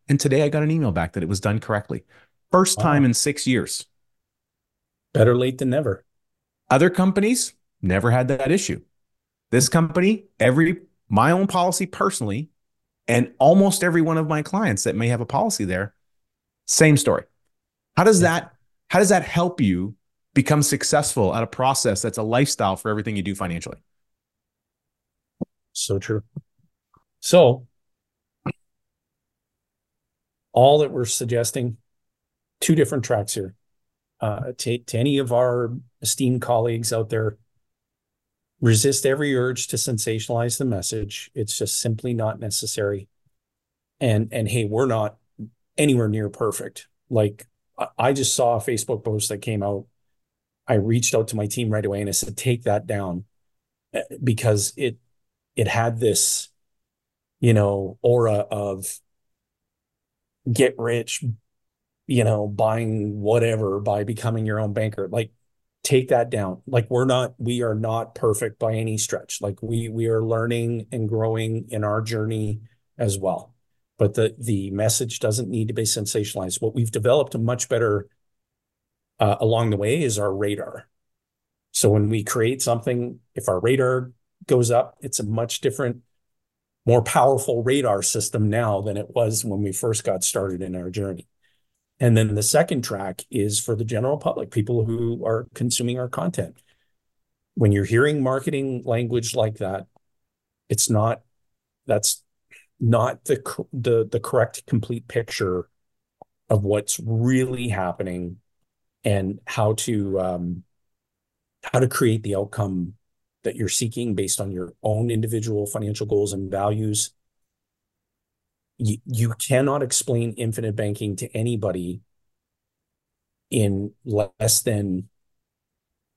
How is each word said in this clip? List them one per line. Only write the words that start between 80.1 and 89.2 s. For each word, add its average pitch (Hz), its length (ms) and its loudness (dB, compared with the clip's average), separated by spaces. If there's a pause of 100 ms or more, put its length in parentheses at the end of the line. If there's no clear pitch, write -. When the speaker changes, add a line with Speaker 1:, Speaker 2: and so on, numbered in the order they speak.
Speaker 2:
our 101 140 -2
radar. 101 540 -6 (840)
So - 180 4
when 104 200 4
we 110 140 -2
create 123 380 0
something, 120 580 -2 (140)
if - 140 -6
our 92 120 2
radar 127 520 0 (340)
goes 120 260 4
up, 120 300 0
it's 131 180 -6
a 110 60 -6
much 113 360 -4
different, 127 420 -2 (800)
more 117 160 6
powerful 123 640 2
radar 120 400 2
system 107 460 -2
now 107 320 0
than 101 160 -4
it 104 180 -10
was 110 300 0